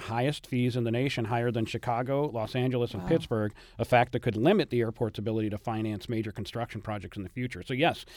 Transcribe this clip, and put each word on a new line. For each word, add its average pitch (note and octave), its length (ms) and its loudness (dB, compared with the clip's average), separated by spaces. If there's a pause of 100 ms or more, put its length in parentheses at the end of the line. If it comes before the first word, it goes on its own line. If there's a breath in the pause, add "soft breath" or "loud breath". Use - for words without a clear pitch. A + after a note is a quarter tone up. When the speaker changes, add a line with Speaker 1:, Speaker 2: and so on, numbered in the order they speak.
Speaker 1:
highest B2+ 360 0
fees B2 300 2
in B2 80 0
the A2+ 80 0
nation, B2 360 0
higher A#2+ 260 2
than A2 140 0
Chicago, B2+ 640 0
Los A2 260 -4
Angeles, B2 380 0
and F#2 100 -6
Speaker 2:
Wow. F2 60 -6
Speaker 1:
Pittsburgh, A#2 420 2 (260 loud breath)
a A#2 60 0
fact A#2+ 280 6
that A#2+ 80 0
could A2 160 0
limit D#3+ 340 4
the A#2+ 100 2
airport's A2 400 -2
ability A2 300 0
to G2+ 80 -4
finance A2 500 -4
major A2 240 -2
construction A2+ 480 -6
projects G2+ 360 -6
in G2+ 60 -6
the F2+ 60 -6
future. B2 340 -6
So, B2+ 120 -4
yes, C#3+ 300 2 (120 loud breath)